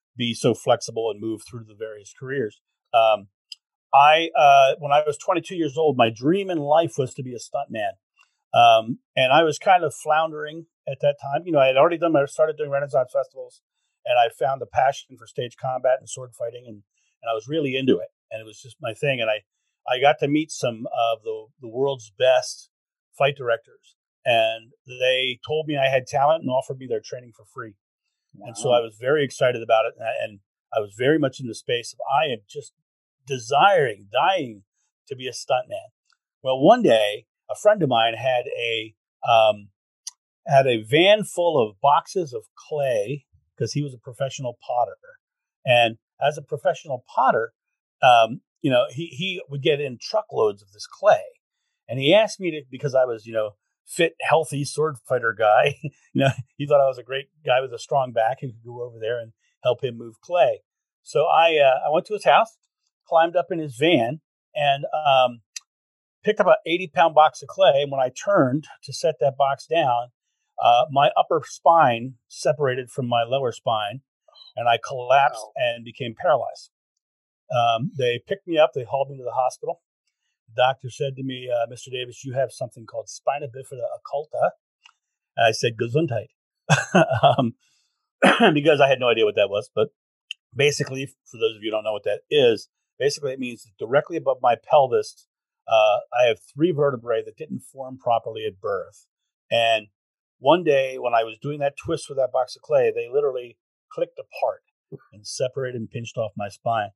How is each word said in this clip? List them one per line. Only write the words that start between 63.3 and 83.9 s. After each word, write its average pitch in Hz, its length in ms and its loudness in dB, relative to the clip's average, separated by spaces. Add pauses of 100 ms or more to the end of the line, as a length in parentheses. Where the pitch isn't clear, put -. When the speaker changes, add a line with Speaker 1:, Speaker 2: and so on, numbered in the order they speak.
Speaker 1:
up 170 140 -2
in 175 80 -4
his 147 180 -8
van 143 440 2 (340)
and, 143 300 0 (220)
um, 127 340 2 (840)
picked 208 160 0
up 170 80 4
a 160 80 6 (100)
eighty 175 220 -4
pound 165 260 2
box 156 280 4
of 135 60 -20
clay. 156 340 4
And 139 100 -4
when 135 80 -4
I 127 100 0
turned 139 560 0 (180)
to 135 80 -14
set 160 280 -4
that 139 160 0
box 139 300 -2
down, 127 420 -2 (540)
uh, 120 280 4
my 139 260 2
upper 170 300 0
spine 131 680 2 (140)
separated 135 640 -4
from 127 180 -6
my 120 140 2
lower 123 300 -2
spine, 110 480 -4 (560)
and 117 120 -2
I 117 160 4
collapsed 135 600 0
Speaker 2:
Wow. - 120 -20
Speaker 1:
and 120 280 -4
became 117 360 -12
paralyzed. 135 500 -2 (840)
Um, 117 420 0
they 123 300 -2
picked - 220 -8
me 165 100 -4
up. 160 160 4
They 135 100 -6
hauled 135 260 -4
me 139 80 -16
to 127 40 -16
the 120 100 -8
hospital. 131 500 -4 (640)
The 113 120 -20
doctor 127 300 0
said 139 260 -8
to 135 60 -12
me, 127 280 -10
uh, 117 180 -2
"Mister 123 240 -18
Davis, 123 320 -10
you 131 80 -10
have 127 180 -2
something 120 360 -14
called 113 220 -12
spina 147 380 -6
bifida 123 380 -14 (120)